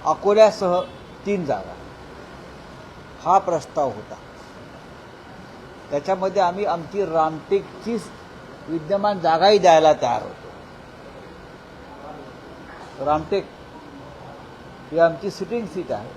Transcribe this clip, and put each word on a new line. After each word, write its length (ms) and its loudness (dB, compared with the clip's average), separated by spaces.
अकोल्यासह 760 6
तीन 180 0
जागा 300 -4
हा 140 6
प्रस्ताव 460 0
होता, 300 -6
त्याच्यामध्ये 520 2
आम्ही 220 2
आमची 400 -2
रामटेकची 920 0
विद्यमान 500 0
जागाही 400 6
द्यायला 340 10
तयार 300 2
होतो. 260 -12
रामटेक 400 0
ही 60 0
आमची 320 4
सिटिंग 360 -6
सीट 260 -6
आहे 240 -6